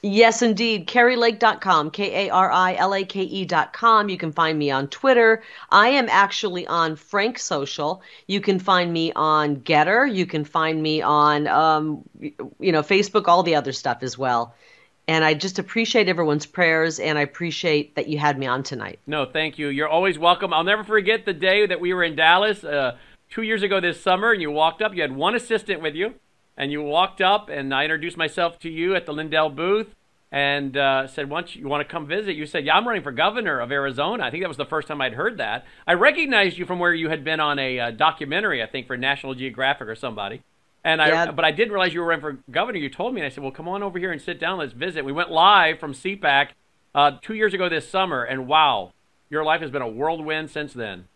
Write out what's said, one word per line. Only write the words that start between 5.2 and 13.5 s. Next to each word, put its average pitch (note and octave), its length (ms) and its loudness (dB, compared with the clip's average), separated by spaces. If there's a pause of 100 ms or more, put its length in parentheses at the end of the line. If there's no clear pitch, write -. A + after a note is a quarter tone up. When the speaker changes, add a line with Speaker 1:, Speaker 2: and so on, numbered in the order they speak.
Speaker 1:
I G#3 160 8
am C4 220 2
actually F#3 580 2
on D#3+ 300 0
Frank G#3 420 -4
Social. D3+ 640 -4 (260)
You G3 140 -2
can F#3+ 180 0
find F3+ 320 2
me E3 240 -2
on D3+ 460 2
Gettr. F#3+ 520 4
You F#3 120 0
can D#3 180 -4
find D#3+ 400 -2
me D#3 180 0
on, D3 460 4
um, D#3 560 2 (160)
y-, - 140 -12 (260)
you F3+ 140 0
know, D3+ 80 2
Facebook, G3+ 480 2
all F3 140 6
the D#3+ 120 2